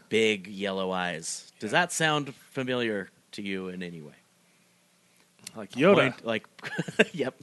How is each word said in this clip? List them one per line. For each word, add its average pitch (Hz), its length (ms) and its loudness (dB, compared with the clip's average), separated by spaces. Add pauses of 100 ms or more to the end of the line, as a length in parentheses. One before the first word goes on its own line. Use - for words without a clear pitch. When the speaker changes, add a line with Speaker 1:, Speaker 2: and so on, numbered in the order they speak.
Speaker 1:
Big 107 380 2
yellow 95 440 -2
eyes. 87 680 -6
Does 107 140 -6
Speaker 2:
Yeah. 160 80 4
Speaker 1:
that 175 100 -2
sound 147 420 0 (180)
familiar 120 580 -2 (220)
to 110 100 -10
you 95 280 -6
in 90 120 -8
any 85 200 -10
way? 73 120 -18 (1400)
Speaker 2:
Like 104 160 -12
Yoda. 165 240 6 (160)
Speaker 1:
Point, - 140 -12
like, 110 200 -2 (340)
<laughs> - 340 0
yep, 139 300 -2